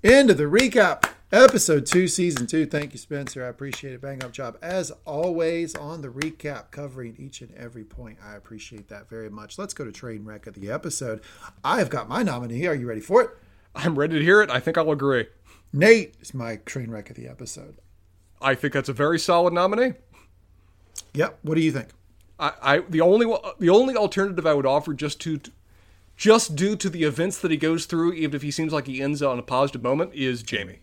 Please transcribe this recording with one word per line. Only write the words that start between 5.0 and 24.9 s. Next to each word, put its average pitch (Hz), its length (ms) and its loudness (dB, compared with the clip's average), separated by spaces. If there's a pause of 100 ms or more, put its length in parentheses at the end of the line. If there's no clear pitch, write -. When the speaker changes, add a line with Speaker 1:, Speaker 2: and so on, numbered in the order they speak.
Speaker 1:
always, 165 720 -4
on 151 260 -12
the 139 60 -12
recap, 139 640 -10
covering 131 480 -14
each 135 220 -16
and - 140 -20
every 117 280 -18
point. 110 400 -18
I 104 120 -18
appreciate 104 540 -20
that 101 200 -20
very 110 200 -12
much. 104 300 -16
Let's 196 160 -10
go 143 100 -10
to 110 60 -12
train 110 320 -12
wreck 107 240 -16
of 98 80 -18
the 98 160 -10
episode. 120 500 -8 (420)
I've 151 260 0
got 117 200 -6
my 190 140 -2
nominee. 123 420 -4
Are 170 80 0
you 123 140 -4
ready 110 140 -8
for 220 200 4
it? 233 80 0 (460)
Speaker 2:
I'm 165 220 -2
ready 156 200 0
to 147 60 2
hear 196 180 8
it. 208 80 2
I 123 100 0
think 160 180 -2
I'll 160 140 2
agree. 135 360 0 (440)
Speaker 1:
Nate 196 480 6
is - 140 -20
my 117 240 -8
train 120 320 -10
wreck 104 220 -12
of - 40 -18
the 120 120 -16
episode. - 500 -18 (640)
Speaker 2:
I 135 140 2
think 143 180 -4
that's 139 160 -2
a 135 40 -6
very 151 260 0
solid 175 340 2
nominee. 208 400 2 (1200)
Speaker 1:
Yep. 143 300 -2
What 156 120 -2
do 165 60 4
you 160 100 2
think? 131 180 -8 (500)
Speaker 2:
I, 151 220 -2
I, 143 180 4
the 170 220 0
only, 208 260 6 (320)
the 175 100 4
only 247 260 6
alternative 196 520 0
I 156 80 4
would 139 100 0
offer 143 300 0